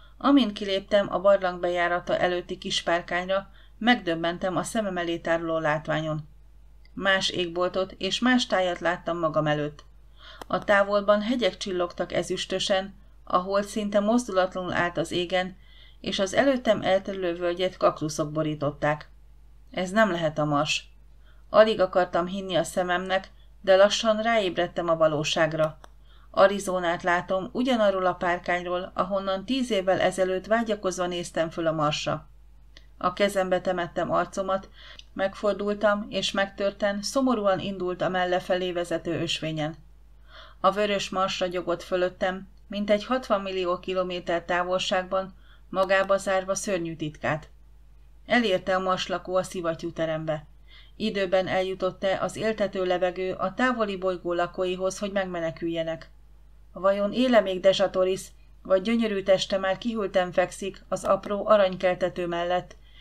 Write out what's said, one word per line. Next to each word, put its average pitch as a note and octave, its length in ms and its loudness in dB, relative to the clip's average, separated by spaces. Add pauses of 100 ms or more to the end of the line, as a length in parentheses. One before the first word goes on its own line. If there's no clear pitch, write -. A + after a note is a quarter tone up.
(180)
Amint B3+ 340 4
kiléptem G3 600 0
a F3+ 80 0
barlang F#3 400 4
bejárata F3 580 0
előtti F3+ 400 -2
kis - 240 -4
párkányra, F3+ 680 -2 (280)
megdöbbentem F3 800 0
a D3 60 0
szemem G#3 340 -2
elé E3+ 220 -2
táruló E3 400 0
látványon. D#3 680 -2 (640)
Más F#3+ 360 2
égboltot F3+ 720 -2
és F#3+ 200 -4
más B3 280 4
tájat F#3 320 0
láttam E3+ 400 -2
magam D#3 280 0
előtt. D3 380 -2 (600)
A F#3 120 -2
távolban G3+ 640 4
hegyek G#3+ 340 0
csillogtak F3+ 560 -4
ezüstösen, F#3+ 840 -2 (300)
a - 120 -2
hold G3 280 0
szinte G#3 360 0
mozdulatlanul F#3 720 0
állt - 260 -2
az D#3+ 120 -2
égen, F#3 460 -2 (440)
és - 180 -6
az F#3+ 160 0
előttem B3 480 2
elterülő F#3+ 520 0
völgyet F3+ 420 -2
kaktuszok D#3 560 0
borították. D3+ 800 -2 (600)
Ez F3+ 200 -4
nem G#3+ 200 4
lehet E3 280 -2
a D3+ 60 2
Mars. D3+ 460 -2 (600)
Alig G#3+ 300 6
akartam F3+ 460 2
hinni F#3+ 280 -6
a D#3 80 4
szememnek, F#3 680 -2 (300)
de F#3+ 160 6
lassan G#3+ 460 4
ráébredtem F3+ 680 0
a E3 80 4
valóságra. D#3 800 2 (520)
Arizonát F#3 720 2
látom F#3 500 0
ugyanarról G#3+ 540 2
a F3+ 80 2
párkányról, F3+ 800 -2
ahonnan G3 500 -2
tíz B3 260 -2
évvel F#3+ 300 2
ezelőtt F#3 460 0
vágyakozva G3+ 600 -2
néztem F3 440 -4
föl E3 160 -4
a D#3+ 60 2
Marsra. D#3 560 -2 (720)
A F3+ 140 0
kezembe F#3+ 480 0
temettem F3 500 -2
arcomat, F#3+ 580 -2 (440)
megfordultam, G3+ 960 0
és F#3+ 240 -4
megtörten, G3+ 720 -2
szomorúan G#3+ 580 2
indult F3+ 400 -4
a F#3 80 2
mellefelé F#3 640 0
vezető E3+ 480 -4
ösvényen. D#3+ 560 -4 (840)
A G3 100 4
vörös G3+ 380 0
Mars F#3+ 320 -2
ragyogott F3 420 -4
fölöttem, F#3 640 -2 (180)
mintegy G#3 380 0
hatvan A#3+ 360 0
millió F#3 380 -2
kilométer F3+ 640 -4
távolságban, F#3 920 -2 (340)
magába F#3+ 480 2
zárva F#3+ 380 0
szörnyű E3+ 420 -4
titkát. D3+ 520 -4 (800)
Elérte G3 480 2
a F#3 60 2
marslakó F#3 560 -2
a F#3 60 2
szivattyúterembe. D#3+ 1040 -4 (500)
Időben F#3+ 500 0
eljutott-e F#3 720 -2
az F#3 160 -4
éltető G#3+ 480 -2
levegő F3+ 480 -2
a F#3+ 220 -4
távoli A3+ 420 0
bolygó F3+ 360 -4
lakóihoz, F#3 640 -2
hogy G3+ 140 -6
megmeneküljenek? E3 1000 -4 (600)
Vajon G3+ 400 2
éle B3 280 6
még F#3+ 200 -2
Dejatoris, F#3 600 2 (420)
vagy F#3+ 200 2
gyönyörű G#3+ 400 0
teste F#3+ 360 2
már F#3+ 200 0
kihűlten G3 540 0
fekszik F#3+ 560 -2
az F#3 160 -4
apró G3+ 420 0
aranykeltető F#3 800 2
mellett, F3 500 -4 (240)